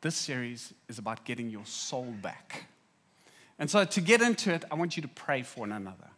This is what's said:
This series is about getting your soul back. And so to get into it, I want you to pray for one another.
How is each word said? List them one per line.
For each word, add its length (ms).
This 160
series 580
is 100
about 260
getting 260
your 140
soul 560
back. 460
And 120
so 140
to 160
get 220
into 300
it, 180
I 40
want 220
you 60
to 60
pray 340
for 180
one 120
another. 460